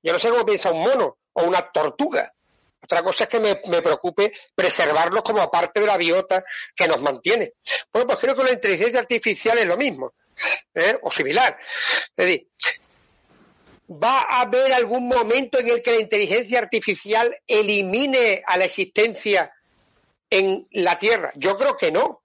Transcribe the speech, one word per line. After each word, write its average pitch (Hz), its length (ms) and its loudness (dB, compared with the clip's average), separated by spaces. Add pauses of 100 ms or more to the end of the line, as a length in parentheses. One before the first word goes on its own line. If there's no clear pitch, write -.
Yo 165 120 -2
no 180 40 0
sé 233 120 0
cómo 233 180 2
piensa 196 240 0
un 160 100 -2
mono 220 380 0 (140)
o - 100 0
una 117 180 2
tortuga. - 720 -2 (480)
Otra 170 220 -2
cosa 185 220 0
es - 40 -18
que 233 100 0
me, 208 280 0
me 170 160 0
preocupe 180 500 0 (220)
preservarlos 175 680 0
como 214 300 0
parte 175 280 0
de 208 60 2
la 202 120 2
biota 185 460 0 (320)
que 175 120 0
nos 151 140 0
mantiene. 151 520 -2 (400)
Bueno, 240 140 0
pues 214 100 -2
creo 262 180 0
que 262 80 0
la 254 100 2
inteligencia 226 460 0
artificial 226 600 0
es 208 80 2
lo 175 100 0
mismo, 240 360 -4 (600)
¿eh? 185 300 2
O - 80 -4
similar. 180 460 0 (580)
Es 185 100 2
decir, 180 220 0 (1400)
¿va 226 320 2
a 247 200 0
haber 254 320 2
algún 247 340 0
momento 247 520 0
en 233 100 -2
el 240 120 2
que 240 120 0
la 226 60 4
inteligencia 208 600 0
artificial 220 760 -2 (120)
elimine 214 1000 2
a 180 120 0
la 185 80 2
existencia 196 840 -2 (800)
en 190 420 0
la 175 280 0
Tierra? 196 360 0
Yo 196 220 -2
creo 269 180 0
que 160 160 0
no. 262 340 -2